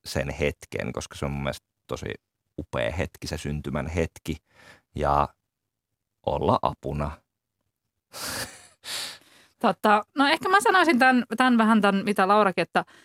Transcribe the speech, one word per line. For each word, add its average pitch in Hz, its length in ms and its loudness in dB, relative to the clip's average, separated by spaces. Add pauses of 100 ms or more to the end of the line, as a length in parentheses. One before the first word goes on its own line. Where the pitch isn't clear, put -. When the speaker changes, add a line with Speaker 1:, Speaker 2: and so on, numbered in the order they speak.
Speaker 1:
sen 69 260 -6
hetken, 69 640 -6
koska - 240 -12
se - 80 -8
on 69 60 -4
mun 69 120 -6
mielestä 67 240 -8 (200)
tosi - 200 -10 (520)
upea 58 340 -6
hetki, - 340 -8
se 78 120 -8
syntymän 73 480 -8
hetki, 80 500 -6 (580)
ja 71 340 0 (1000)
olla - 360 0
apuna. 71 480 -6 (1000)
<laughs> - 400 -10 (1040)
Speaker 2:
Tota, 214 440 2 (160)
no 277 80 4
ehkä 320 220 0
mä 392 120 6
sanoisin 359 380 4
tän, 254 260 4 (120)
tän 254 220 4
vähän 220 220 4
tän, 196 240 2
mitä 202 240 0
Laurakin, 202 340 4
että, 170 220 -2 (200)